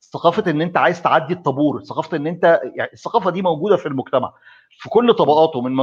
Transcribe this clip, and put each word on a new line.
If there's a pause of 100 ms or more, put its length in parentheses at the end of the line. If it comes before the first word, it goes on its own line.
ثقافة
إن
أنت
عايز
تعدي
الطابور،
ثقافة
إن
أنت، (140)
يعني،
الثقافة
دي
موجودة
في
المجتمع (460)
في
كل
طبقاته،
من، (100)